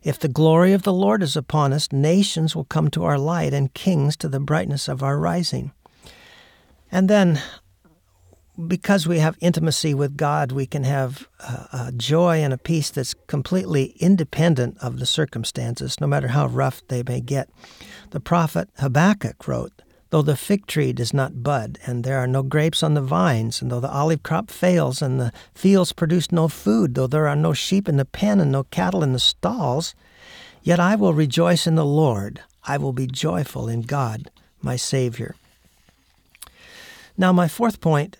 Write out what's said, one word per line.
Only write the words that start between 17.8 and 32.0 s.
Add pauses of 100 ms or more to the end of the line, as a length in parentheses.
The
prophet
Habakkuk
wrote, (300)
though
the
fig
tree
does
not
bud,
and
there
are
no
grapes
on
the
vines,
and
though
the
olive
crop
fails,
and
the (220)
fields
produce
no
food,
though
there
are
no
sheep
in
the
pen
and
no
cattle
in
the
stalls, (680)
yet
I
will
rejoice
in
the
Lord. (220)